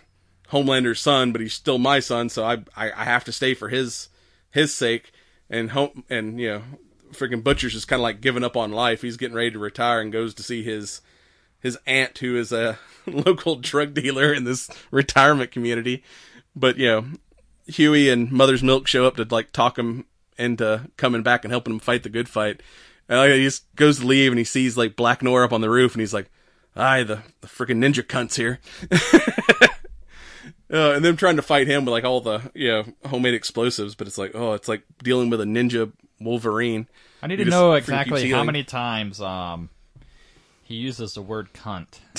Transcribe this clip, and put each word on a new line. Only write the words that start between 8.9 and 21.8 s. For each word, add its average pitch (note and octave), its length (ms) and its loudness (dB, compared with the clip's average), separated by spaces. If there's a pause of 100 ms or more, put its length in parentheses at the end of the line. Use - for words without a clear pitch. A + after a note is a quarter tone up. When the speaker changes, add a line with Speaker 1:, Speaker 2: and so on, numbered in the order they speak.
Speaker 1:
He's A#2+ 160 -10
getting A#2+ 200 -8
ready A#2 160 -2
to G#2+ 80 -10
retire A#2 400 -2
and G#2+ 120 -6
goes A2+ 220 -4
to - 80 -18
see A#2 220 -8
his, G#2+ 380 -10 (580)
his B2 260 -6
aunt, C3 320 -2
who B2 180 -4
is A#2 140 -4
a A2+ 300 -4 (120)
<laughs> - 140 -20
local E3 480 0
drug C#3+ 400 -4
dealer C#3 400 2
in C#3 80 -4
this B2 260 -4 (220)
retirement C#3 640 4
community. A#2+ 500 -4 (540)
But, C3 220 2
you C3 100 4
know, A2 160 2 (600)
Huey D3 440 6
and A#2+ 220 2
Mother's C3 320 6
Milk C3+ 240 2
show B2+ 180 4
up B2+ 100 2
to, A2+ 140 -4
like, A2+ 220 -2
talk A#2+ 260 0
him A#2 260 -6 (320)
into A#2 600 -2
coming A#2+ 260 0
back B2 220 2
and A2 80 -8
helping A#2+ 220 -4
him A2 60 -8